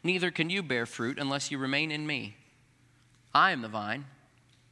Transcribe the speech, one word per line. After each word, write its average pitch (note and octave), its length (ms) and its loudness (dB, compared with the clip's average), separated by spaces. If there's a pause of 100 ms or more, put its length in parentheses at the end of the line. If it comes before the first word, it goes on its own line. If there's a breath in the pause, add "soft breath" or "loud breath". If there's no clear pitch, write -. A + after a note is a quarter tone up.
Neither F3+ 260 2
can E3 180 0
you F#3+ 140 0
bear B2 240 0
fruit A#2 320 -4
unless C#3 320 -2
you C#3+ 80 -4
remain C#3 320 0
in D3+ 160 -4
me. A#2 300 -6 (1000)
I D#3 160 8
am B2 120 -2
the A2 60 -8
vine. A2 380 -2 (640)